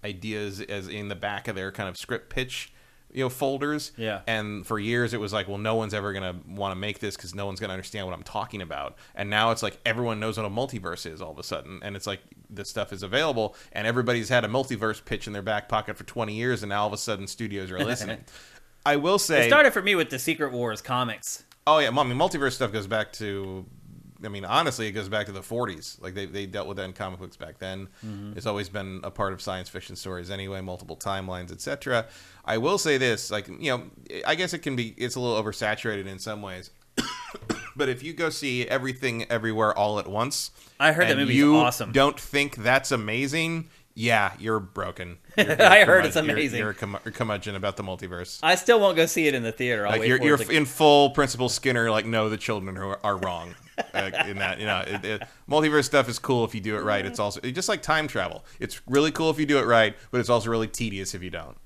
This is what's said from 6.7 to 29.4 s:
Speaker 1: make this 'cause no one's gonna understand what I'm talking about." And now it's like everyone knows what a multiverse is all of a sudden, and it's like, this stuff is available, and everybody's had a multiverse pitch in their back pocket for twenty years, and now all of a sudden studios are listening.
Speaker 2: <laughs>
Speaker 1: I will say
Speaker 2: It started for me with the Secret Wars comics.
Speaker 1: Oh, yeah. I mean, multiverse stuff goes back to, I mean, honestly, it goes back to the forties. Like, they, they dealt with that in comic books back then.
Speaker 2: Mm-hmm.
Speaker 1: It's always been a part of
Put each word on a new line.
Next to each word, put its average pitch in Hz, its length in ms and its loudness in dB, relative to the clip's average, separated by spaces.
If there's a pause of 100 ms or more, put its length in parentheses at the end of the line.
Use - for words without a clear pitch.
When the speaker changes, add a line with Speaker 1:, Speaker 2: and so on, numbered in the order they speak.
Speaker 1:
make 98 240 -6
this 101 180 -6
'cause 87 160 -14
no 101 140 -6
one's 95 140 -8
gonna 101 120 -6
understand 92 360 -8
what 92 40 -6
I'm 82 120 -10
talking 110 360 -8
about." 71 360 -8 (180)
And 101 160 -6
now 107 220 4
it's 110 100 -2
like 104 240 -4
everyone 117 320 -2
knows 107 180 -4
what 110 80 -4
a 101 60 -4
multiverse 98 580 -6
is 80 140 -12
all 82 80 -10
of 76 80 -16
a 87 60 -14
sudden, 80 400 -8
and 101 100 -8
it's 98 140 -8
like, 98 140 -8 (280)
this 101 180 -12
stuff 101 240 -6
is 98 120 -10
available, 113 500 -2 (160)
and 104 160 -4
everybody's 117 440 0
had 120 140 4
a 110 40 -2
multiverse 113 560 -2
pitch - 240 -6
in 107 40 -8
their 101 100 -6
back 104 260 -4
pocket 107 280 -4
for - 60 -14
twenty 107 320 -6
years, 117 300 -2
and 104 60 -6
now 101 100 0
all 104 80 2
of 98 40 -4
a 104 60 -8
sudden 98 300 -4
studios 98 420 -8
are 92 80 -6
listening. 110 460 -4 (280)
Speaker 2:
<laughs> - 320 -20
Speaker 1:
I 143 120 4
will 175 240 4
say 143 260 6
Speaker 2:
It - 20 6
started 285 240 8
for 208 100 0
me 202 120 4
with 165 160 2
the 131 80 -6
Secret 156 340 -2
Wars 117 300 -2
comics. 123 640 -4 (240)
Speaker 1:
Oh, 156 100 8
yeah. 143 100 4
I 131 140 2
mean, 123 160 0
multiverse 143 360 2
stuff 113 180 -2
goes 104 160 -4
back 107 260 -2
to, 98 500 -6 (580)
I 110 60 -10
mean, 101 160 -8
honestly, 123 420 2
it 104 60 -6
goes 98 160 -6
back 104 180 -2
to 101 60 -14
the 95 100 -10
forties. 110 580 -6
Like, 92 140 -10
they, 98 120 -6
they 98 200 -8
dealt 98 220 -8
with 98 80 -8
that 95 80 -6
in 95 80 -10
comic 92 280 -10
books 90 160 -16
back 80 220 -16
then. 95 300 -10 (160)
Speaker 2:
Mm-hmm. 104 320 -10
Speaker 1:
It's 101 100 -8
always 104 220 -4
been 95 340 -8
a 98 80 -10
part 98 220 -2
of 90 100 -10